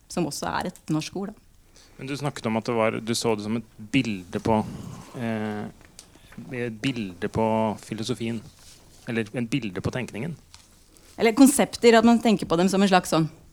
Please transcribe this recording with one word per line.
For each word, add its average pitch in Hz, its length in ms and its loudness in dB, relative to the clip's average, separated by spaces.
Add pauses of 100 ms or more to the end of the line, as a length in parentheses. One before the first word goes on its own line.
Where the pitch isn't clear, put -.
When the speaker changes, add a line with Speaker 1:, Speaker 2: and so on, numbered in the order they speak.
Speaker 1:
som - 180 -4
også 147 220 -8
er - 200 -4
et - 100 -10 (100)
norsk 156 280 -4
ord, 190 180 -6
da. - 40 -20 (600)
Speaker 2:
Men 135 100 -12
du 139 80 -6
snakket 139 300 -6
om 113 100 0
at 110 80 -2
det 123 100 -2
var, 113 160 2 (140)
du 113 100 -4
så 113 220 0
det 104 80 -8
som 107 100 -4
et 117 100 -4 (280)
bilde 107 480 -2
på, 110 240 2 (560)
eh, 107 460 -6 (880)
et 117 240 -6
bilde 104 480 -4
på 110 500 0
filosofien, 113 600 -6 (680)
eller 113 180 -4 (100)
en 123 120 -4
bilde 110 360 -4
på - 100 -4
tenkningen. 127 420 -8 (840)
Speaker 1:
Eller 226 160 4
konsepter, 233 640 6
at 226 60 6
man 233 140 6
tenker 226 300 2
på 165 80 2
dem 175 120 4
som 190 140 2
en 202 60 4
slags 180 240 4
sånn, 160 160 2 (240)